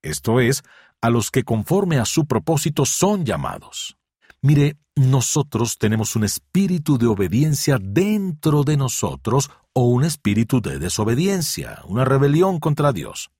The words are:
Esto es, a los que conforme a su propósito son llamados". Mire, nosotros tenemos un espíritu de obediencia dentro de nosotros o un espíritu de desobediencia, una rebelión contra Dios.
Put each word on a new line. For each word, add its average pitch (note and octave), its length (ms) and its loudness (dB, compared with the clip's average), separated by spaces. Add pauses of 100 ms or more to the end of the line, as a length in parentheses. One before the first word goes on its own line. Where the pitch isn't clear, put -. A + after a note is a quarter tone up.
Esto A2+ 380 -2
es, B2+ 240 0 (380)
a A#2 100 2
los A#2 180 0
que C3+ 140 0
conforme D#3+ 560 0
a A2 60 0
su D#3+ 200 0
propósito D3+ 640 0
son F#3+ 380 0
llamados". C#2+ 720 -8 (460)
Mire, D3 360 2 (180)
nosotros C3 800 0
tenemos A2 400 0
un G#2+ 80 2
espíritu E3+ 720 0
de A#2 100 2
obediencia B2 720 0
dentro D#3+ 840 0
de D3+ 120 0
nosotros A#2+ 760 -2 (240)
o B2 140 2
un B2 160 4
espíritu A2+ 580 0
de C#2 160 -8
desobediencia, A2+ 1080 -4
una A2 160 -2
rebelión C#3+ 560 2
contra D3 320 0
Dios. C#2 480 -10